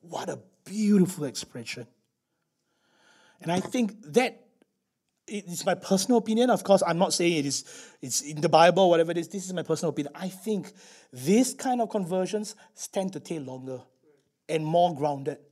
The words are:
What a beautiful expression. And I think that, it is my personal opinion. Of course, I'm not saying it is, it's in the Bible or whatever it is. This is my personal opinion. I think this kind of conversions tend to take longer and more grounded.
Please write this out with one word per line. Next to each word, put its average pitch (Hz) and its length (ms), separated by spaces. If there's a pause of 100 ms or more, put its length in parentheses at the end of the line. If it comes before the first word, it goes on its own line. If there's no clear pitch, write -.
What 170 260
a - 100 (260)
beautiful 196 600
expression. 117 600 (1500)
And 160 100
I 180 100
think 233 400 (120)
that, - 340 (800)
it 208 200
is 175 180
my 185 100
personal 196 440
opinion. 226 320
Of 233 140
course, 190 200
I'm 170 140
not 175 160
saying 175 240
it 139 80
is, 139 180 (380)
it's 131 180
in 151 200
the 202 80
Bible 170 340
or 180 80
whatever 165 220
it 170 60
is. 165 100
This 185 180
is 185 60
my 175 100
personal 160 280
opinion. 143 240
I 185 140
think 190 440 (400)
this 185 420
kind 247 260
of 220 80
conversions 190 680 (340)
tend 190 220
to 151 80
take 156 260
longer 131 340 (680)
and 156 180
more 175 260
grounded. 139 460 (140)